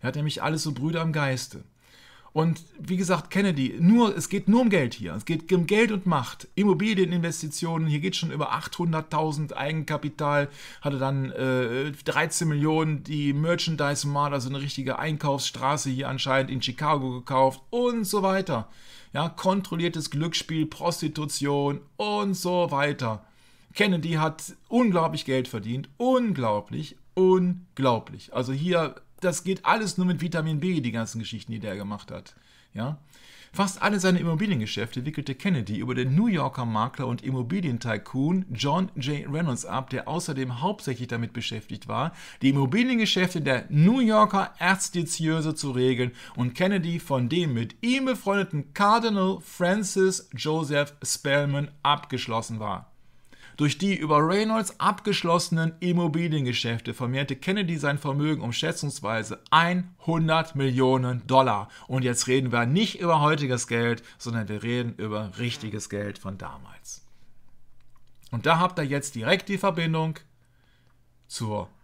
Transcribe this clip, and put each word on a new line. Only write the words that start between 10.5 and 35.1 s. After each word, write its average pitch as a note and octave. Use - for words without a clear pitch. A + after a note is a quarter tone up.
Hatte C#3+
dann, C3+
äh, B2+
dreizehn D#3
Millionen D#3
die D3
Merchandise D3
Mart, C#3+
also C3
eine C#3
richtige C3+
Einkaufsstraße C#3+
hier C3
anscheinend C3
in C3
Chicago C#3
gekauft C3
und A#3
so G3+
weiter. F#3+
Ja, D3+
kontrolliertes E3+
Glücksspiel, D#3+
Prostitution C#3+
und G#3
so F3+
weiter. C#3
Kennedy F3
hat D#3
unglaublich F3+
Geld C3
verdient. A#2
Unglaublich, D3+
unglaublich. F3+
Also B2+
hier D#3+
das F3+
geht F#3
alles G#3
nur F#3
mit E3+
Vitamin D#3+
B, F3
die A#2+
ganzen A2+
Geschichten, A2
die A2
der G2+
gemacht G2+
hat. -
Ja? C3
Fast F#3+
alle G#3
seine F3+
Immobiliengeschäfte D3+
wickelte C#3